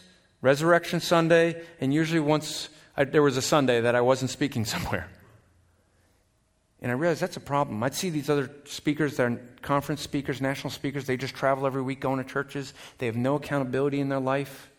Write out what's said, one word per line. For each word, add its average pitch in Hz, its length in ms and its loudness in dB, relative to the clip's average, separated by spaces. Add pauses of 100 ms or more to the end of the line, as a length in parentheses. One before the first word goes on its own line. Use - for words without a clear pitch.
(420)
Resurrection 165 580 4
Sunday, 165 640 4 (160)
and 135 140 0
usually 160 260 2
once 151 500 0 (260)
I, 143 100 2
there 147 180 4
was 135 140 4
a 131 40 2
Sunday 127 400 4
that 120 140 4
I 123 60 4
wasn't 127 280 4
speaking 127 360 -2
<laughs> - 0 -
somewhere. - 440 -4 (1700)
And 120 80 -2
I 123 40 0
realized 156 260 0
that's 185 160 -4
a 127 40 -12
problem. 139 420 -2
I'd 143 100 0
see 185 160 -4
these 151 180 -4
other 143 220 0 (160)
speakers, 147 500 -2
they're 120 240 0 (220)
conference 143 400 -2
speakers, 135 400 -6
national 135 300 -4
speakers, 139 340 -6
they 127 100 -2
just 131 200 -6
travel 135 320 0
every 131 160 -2
week 135 160 -6
going 135 180 -2
to 127 60 -4
churches. 143 500 -8 (240)
They 131 80 -4
have 113 100 -2
no 131 200 0
accountability 139 640 -2
in 139 100 -2
their 135 100 -2
life. 135 600 -4